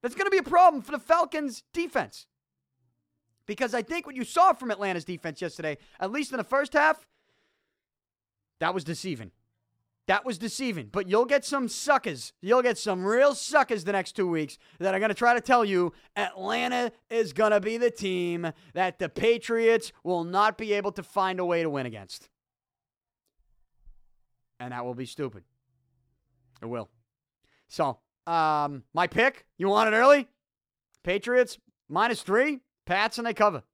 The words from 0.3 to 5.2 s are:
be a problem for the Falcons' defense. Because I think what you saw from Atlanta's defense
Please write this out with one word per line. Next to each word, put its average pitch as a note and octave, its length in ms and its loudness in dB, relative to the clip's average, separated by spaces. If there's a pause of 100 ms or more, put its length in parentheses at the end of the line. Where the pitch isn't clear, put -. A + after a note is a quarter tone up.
be F#4+ 80 4
a D#4+ 40 2
problem E4 380 6
for C#4+ 120 -10
the C#4+ 60 -6
Falcons' D4+ 640 -2 (100)
defense. C4+ 540 -4 (1160)
Because A3+ 300 -4
I A#3+ 80 -2
think E4 240 -6
what C#4 100 -14
you B3 80 -4
saw F4 300 4
from B3 160 -6
Atlanta's F#3 340 -2
defense E3 380 -10